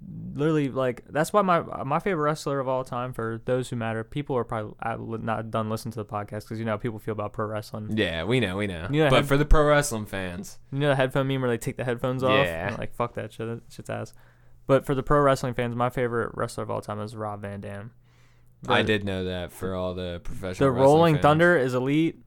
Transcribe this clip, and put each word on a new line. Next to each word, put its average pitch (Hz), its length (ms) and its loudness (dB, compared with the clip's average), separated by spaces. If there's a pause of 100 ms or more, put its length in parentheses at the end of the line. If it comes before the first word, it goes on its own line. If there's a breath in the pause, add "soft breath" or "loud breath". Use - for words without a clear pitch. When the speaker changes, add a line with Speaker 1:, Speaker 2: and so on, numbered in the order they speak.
(360)
Speaker 1:
literally, 147 340 2
like, 127 400 -2
that's 147 240 0
why 208 80 4
my, 175 200 4 (220)
my 143 160 0
favorite 165 240 -2
wrestler 147 360 -2
of 127 80 -4
all 131 160 0
time, 127 300 -6
for 113 320 -6
those 127 240 0
who 131 60 -6
matter, 113 280 -4
people 143 340 -6
are 117 80 0
probably, 110 280 -6 (120)
uh, 117 120 -4
li-, 113 240 -8
not 113 300 -4
done 110 180 -2
listening 110 220 -6
to 110 80 -8
the 104 60 -6
podcast 104 420 -8
'cause 113 120 -8
you 113 60 -4
know 113 60 -2
how 104 60 0
people 110 220 -6
feel 113 120 -6
about 104 220 -6
pro 113 120 -4
wrestling. 107 520 -8
Speaker 2:
Yeah, 82 260 0
we 123 160 2
know, 92 180 0
we 104 100 0
know. 85 240 -6
Speaker 1:
You 151 120 4
know, 147 60 6
Speaker 2:
But 127 80 6
Speaker 1:
head-, 120 100 2
Speaker 2:
for 139 100 4
the 147 80 2
pro 151 200 8
wrestling 139 400 2
fans. 95 540 -8 (120)
Speaker 1:
you 135 80 -4
know 147 100 2
the 135 60 4
headphone 135 320 2
meme 135 140 0
where 127 100 0
they 117 60 0
take - 200 -6
the 120 60 -4
headphones 127 400 -2
off? 131 220 4
Speaker 2:
Yeah. 85 340 -4
Speaker 1:
Like, 113 160 -6
fuck 120 200 -4
that 110 180 -8
shit. 113 140 -8
That 117 220 -8
shit's - 200 -14
ass. 110 240 -8 (520 soft breath)
But 135 200 4
for 143 100 0
the 131 80 0
pro 147 180 4
wrestling 135 340 2
fans, 120 200 -4
my 123 140 0
favorite 120 460 -2
wrestler 113 280 -4
of 107 80 -6
all 107 100 -4
time 107 200 -8
is 110 140 -10
Rob 107 260 -8
Van 101 200 -10
Dam. 101 300 -12 (760 soft breath)
Speaker 2:
I 104 160 4
Speaker 1:
But 107 60 0
Speaker 2:
did 107 180 2
know 92 180 -2
that 90 280 -4
for 95 220 -6
all 92 220 -2
the 87 280 -6
professional 95 440 0
Speaker 1:
the 135 60 2
Speaker 2:
wrestling 123 120 2
Speaker 1:
Rolling 160 300 8
Speaker 2:
fans. - 80 0
Speaker 1:
Thunder 160 340 6
is 127 160 2
elite, 143 540 0